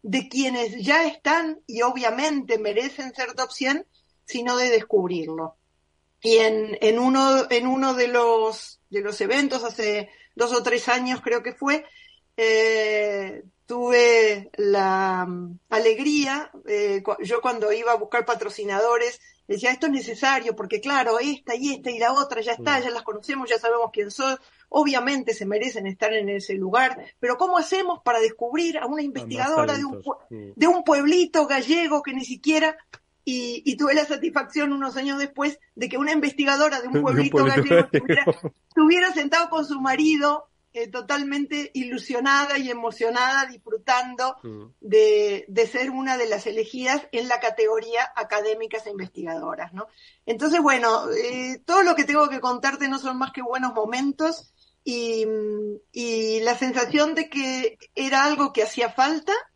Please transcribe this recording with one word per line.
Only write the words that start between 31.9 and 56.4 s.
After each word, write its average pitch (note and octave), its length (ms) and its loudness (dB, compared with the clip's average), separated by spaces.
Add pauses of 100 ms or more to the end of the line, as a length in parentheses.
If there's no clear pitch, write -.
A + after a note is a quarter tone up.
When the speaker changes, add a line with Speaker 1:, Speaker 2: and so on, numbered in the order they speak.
Speaker 1:
que C#4 120 -8
ni B3+ 120 -8
siquiera?". D#4 500 0 (520)
Y, A#3+ 380 -6
y C4+ 100 0
tuve C#4+ 200 2
la D4+ 100 4
satisfacción D4 680 -2
unos C4+ 260 -4
años C#4 200 -4
después C#4+ 400 -4 (160)
de - 160 -6
que B3+ 80 -6
una C#4+ 140 0
investigadora C#4+ 680 2
de A#3+ 100 -8
un - 40 -4
Speaker 2:
<laughs> - 0 -
De D3 60 4
un D3 60 2
Speaker 1:
pueblito B3+ 320 2
Speaker 2:
pueblito C3+ 180 6
Speaker 1:
gallego E3+ 200 4
Speaker 2:
gallego. E3+ 160 6
Speaker 1:
estuviera, E3 340 2 (420)
estuviera F4+ 460 4
sentado E4 360 0
con D#4+ 160 -2
su C#4+ 160 -6
marido, D4 680 2 (260)
eh, A#3 160 -6
totalmente C#4+ 840 -4
ilusionada C4+ 840 0
y B3+ 100 -4
emocionada, A#3+ 800 0
disfrutando B3 960 -2
Speaker 2:
Mm. G#2+ 220 -14 (140)
Speaker 1:
de, G#3 680 4
de A3 180 2
ser B3+ 240 -4
una C4 280 -2
de A#3 120 0
las G#3 160 -2
elegidas B3+ 680 -2
en B3 160 -4
la A#3+ 120 0
categoría A3+ 760 0
académicas A3 680 -4
e G#3+ 60 -12
investigadoras, F3 840 -10
¿no? G#3 140 -12 (400)
Entonces, D4 340 0
bueno, A#3+ 500 2
eh, B3+ 540 -4
todo F#4 160 4
lo F4 140 4
que C#4+ 80 0
tengo C#4+ 260 2
que C4+ 120 -6
contarte C4+ 480 -2
no C4+ 100 -4
son C4 180 -6
más C4+ 140 -4
que C#4 100 -10
buenos B3+ 320 -4
momentos C4+ 800 -2 (300)
y, A#3 420 -2 (640)
y A3 500 -2